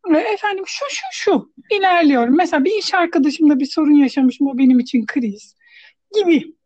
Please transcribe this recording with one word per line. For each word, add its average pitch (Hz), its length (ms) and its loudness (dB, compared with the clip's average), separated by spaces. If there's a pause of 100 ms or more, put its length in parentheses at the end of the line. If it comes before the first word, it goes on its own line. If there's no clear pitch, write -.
(160)
E, - 20 2
efendim 403 500 -4
şu, - 220 -10
şu, - 120 -10 (100)
şu - 420 -4 (240)
ilerliyorum. 294 600 2
Mesela 330 280 0
bir 415 140 -2
iş - 140 -8
arkadaşımla 302 680 0
bir 277 60 -2
sorun 302 280 0
yaşamışım, 277 540 2
o 262 100 -6
benim 254 220 4
için 240 260 -2
kriz 214 500 -8 (600)
gibi. 349 400 0 (100)